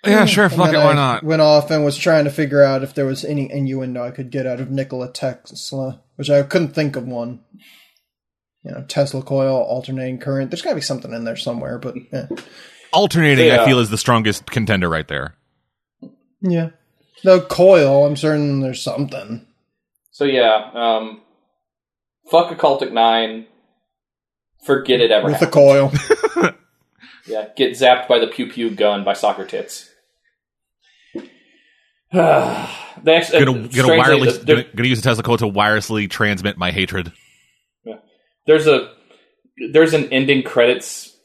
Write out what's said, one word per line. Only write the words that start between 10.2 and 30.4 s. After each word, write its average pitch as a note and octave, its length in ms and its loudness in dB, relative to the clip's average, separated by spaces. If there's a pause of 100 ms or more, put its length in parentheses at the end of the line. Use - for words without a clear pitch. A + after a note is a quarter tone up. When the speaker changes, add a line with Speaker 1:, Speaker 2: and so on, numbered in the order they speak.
Speaker 2:
There's F3 120 -10
gotta D4+ 140 -4
be D3 60 -6
something B2 300 -10
in A#2 120 -10
there A#2 120 -8
somewhere, A#2+ 420 -10
but, A#2+ 160 -12 (180)
eh. C3+ 140 -6 (680)
Speaker 1:
Alternating, D3+ 540 4
Speaker 3:
Yeah. A#2+ 160 6
Speaker 1:
I - 40 4
feel, C3 140 4
is G#2+ 100 0
the G#2+ 80 -4
strongest A2 480 0
contender G2 420 -2
right D#2+ 200 -4
there. C#2+ 260 -8 (1040)
Speaker 2:
Yeah. E3+ 300 -2 (540)
The F#3 180 6
coil, D3+ 640 4
I'm C#3+ 100 -2
certain D3 440 -2
there's C3 220 -6
something. A2+ 640 -10 (680)
Speaker 3:
So, - 120 -4
yeah, A#2 500 2
um, A2 480 -4 (1080)
fuck E3+ 260 2
Occultic C3+ 360 0
nine. A2+ 540 0 (1160)
Forget C3 360 0
it A2+ 100 2
ever G#2+ 180 2
Speaker 2:
With C#3+ 120 -2
the E3 60 2
Speaker 3:
happened. - 60 -8 (800)
Speaker 2:
coil. E4 260 0
Speaker 1:
<laughs> - 40 -20 (680)
Speaker 3:
Yeah, G#2+ 280 -6
get B2+ 160 0
zapped B2 340 2
by A#2+ 140 2
the A2+ 80 0
pew A#2 180 -8
pew A#2 240 -6
gun G2+ 320 0
by G2 120 -2
soccer G2 300 -4
tits. - 460 -12 (1200)